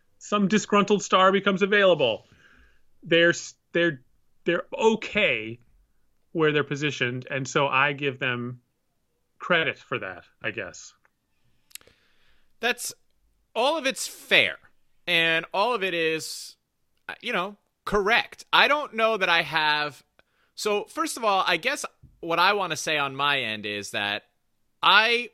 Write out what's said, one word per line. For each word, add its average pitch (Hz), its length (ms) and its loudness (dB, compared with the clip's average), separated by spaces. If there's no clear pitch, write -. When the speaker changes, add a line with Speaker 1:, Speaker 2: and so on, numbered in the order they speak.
Speaker 1:
some 208 280 0
disgruntled 202 540 2
star 185 300 4
becomes 196 320 2
available. 180 640 2
They're 170 280 4
s-, - 260 -4
they're 170 300 -2
they're 175 180 -2
okay 175 840 0
where 156 200 2
they're 147 120 0
positioned, 135 640 -4
and 135 180 -6
so 143 200 0
I 139 260 2
give 139 240 -6
them 123 440 -6
credit 160 400 -2
for - 220 -8
that, 92 240 -12
I 113 80 -8
guess. 95 440 -14
Speaker 2:
That's, 240 340 -4
all 294 220 0
of 302 80 -6
it's - 220 -4
fair, 113 500 0
and 165 480 0
all 208 200 0
of 202 100 -4
it 185 100 -4
is, 160 600 -6
uh, - 140 -12
you 240 120 -8
know, 202 220 -6
correct. 208 640 0
I 185 160 6
don't 277 280 -2
know 220 220 2
that 185 120 0
I 170 140 4
have, 151 600 -2
so 208 300 -2
first 311 320 -6
of 247 60 -6
all, 196 220 2
I 175 120 2
guess 269 280 -4
what 165 200 -2
I 185 140 6
wanna 180 220 -2
say 156 220 -2
on 139 180 -2
my 139 260 0
end 110 240 -6
is 104 260 -6
that 104 320 -4
I 226 520 4